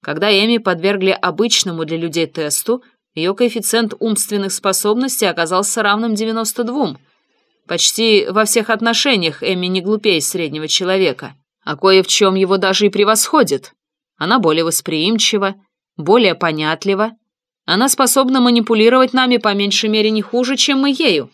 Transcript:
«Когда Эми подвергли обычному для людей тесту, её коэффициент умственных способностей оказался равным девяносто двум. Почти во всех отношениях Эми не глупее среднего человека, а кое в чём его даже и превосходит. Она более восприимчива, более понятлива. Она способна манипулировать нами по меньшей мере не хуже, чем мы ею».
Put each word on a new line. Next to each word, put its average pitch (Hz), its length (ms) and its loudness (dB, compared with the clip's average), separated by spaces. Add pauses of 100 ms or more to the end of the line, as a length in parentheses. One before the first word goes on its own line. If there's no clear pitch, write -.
«Когда 170 260 -2
Эми 214 280 4
подвергли 190 520 0
обычному 175 760 -2
для 165 120 -6
людей 165 300 -2
тесту, 160 560 -4 (320)
её 170 180 -2
коэффициент 226 680 -2
умственных 202 520 -2
способностей 214 760 -2
оказался 180 560 -2
равным 214 340 0
девяносто 220 480 -4
двум. 233 340 -4 (680)
Почти 214 640 0
во 214 160 0
всех 214 240 -2
отношениях 226 720 0
Эми 180 260 -2
не 185 140 -2
глупее 202 400 0
среднего 156 460 -6
человека, 180 680 -2 (300)
а 151 120 -6
кое 190 280 4
в 185 40 -4
чём 190 280 2
его 190 220 2
даже 190 280 2
и 202 40 4
превосходит. 202 840 0 (440)
Она 190 220 0
более 165 240 2
восприимчива, 196 920 -2 (420)
более 185 380 2
понятлива. 165 760 -2 (520)
Она 208 240 2
способна 262 500 2
манипулировать 240 720 4
нами 254 240 2
по 220 160 0
меньшей 202 360 -2
мере 214 220 2
не 220 100 0
хуже, 247 340 -2
чем 277 240 0
мы 277 120 2
ею». 220 420 0